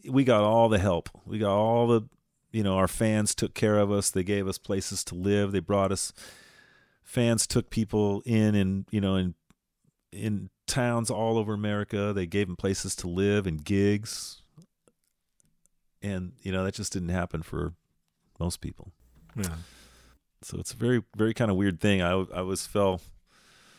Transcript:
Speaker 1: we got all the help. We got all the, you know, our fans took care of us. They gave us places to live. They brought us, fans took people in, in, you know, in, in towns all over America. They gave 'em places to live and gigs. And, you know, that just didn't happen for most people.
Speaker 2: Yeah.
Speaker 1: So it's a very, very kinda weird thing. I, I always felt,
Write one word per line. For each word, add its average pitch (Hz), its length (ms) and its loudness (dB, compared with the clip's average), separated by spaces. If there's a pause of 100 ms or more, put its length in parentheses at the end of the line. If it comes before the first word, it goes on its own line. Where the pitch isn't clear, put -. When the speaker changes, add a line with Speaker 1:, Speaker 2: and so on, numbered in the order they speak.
Speaker 1:
we 135 140 4
got 113 220 6
all 113 240 6
the 107 100 4
help. 87 300 2 (160)
We 107 140 -6
got 104 140 0
all 117 340 2
the, 117 160 4 (500)
you 110 100 0
know, 95 140 2
our 95 100 4
fans 107 480 0
took - 180 -4
care 107 260 2
of 101 120 2
us. 101 200 0
They 92 120 0
gave 98 240 0
us 95 100 -4
places 98 480 -4
to - 100 -10
live. 101 360 0
They 98 80 0
brought 98 320 0
us, - 220 -4 (920)
fans 117 420 0
took - 240 -2
people 104 560 0
in, 110 300 4
in, 98 360 0
you 107 100 0
know, 95 160 0
in, 92 180 -2 (800)
in 104 360 -6 (180)
towns 120 420 -2
all 113 280 0
over 107 160 -2
America. 104 600 -2
They 95 120 -2
gave 98 240 0
'em 90 60 -8
places 95 420 -4
to 92 120 -8
live 98 380 0
and 76 160 -4
gigs. 101 800 -2 (1600)
And, 92 400 -6
you 98 100 -6
know, 92 120 0
that 98 100 -2
just - 200 -8
didn't 90 160 -4
happen 87 340 -4
for 80 300 -6 (640)
most 85 220 -4
people. - 300 -12 (440)
Speaker 2:
Yeah. 90 200 -6 (840)
Speaker 1:
So - 180 -12
it's - 140 -10
a - 40 -16
very, 120 260 0 (120)
very 110 180 2
kinda 107 200 0
weird 92 260 0
thing. 98 220 2
I, 87 100 2
I 92 280 -2
always 92 280 -4
felt, 95 340 2 (760)